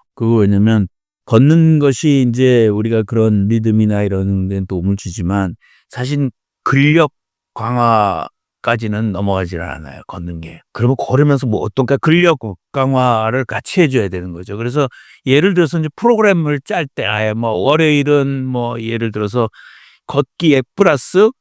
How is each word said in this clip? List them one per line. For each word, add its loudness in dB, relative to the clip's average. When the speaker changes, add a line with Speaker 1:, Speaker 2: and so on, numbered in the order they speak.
Speaker 1:
그거 0
왜냐면 2
걷는 4
것이 2
이제 4
우리가 0
그런 0
리듬이나 2
이런 -2
데는 -4
도움을 -2
주지만 -4
사실 -4
근력 2
강화까지는 -2
넘어가질 -4
않아요, -12
걷는 -10
게. -18
Speaker 2:
그러면 0
걸으면서 0
뭐, -2
어떤 -4
Speaker 1:
그러니까 -2
근력 2
강화를 0
같이 -6
해줘야 0
되는 -8
거죠. -12
그래서 -4
예를 2
들어서 0
이제 -4
프로그램을 2
짤 -4
때, -6
아예 -2
뭐, -2
월요일은 0
뭐, -6
예를 -4
들어서 -2
걷기 0
앱 0
플러스 2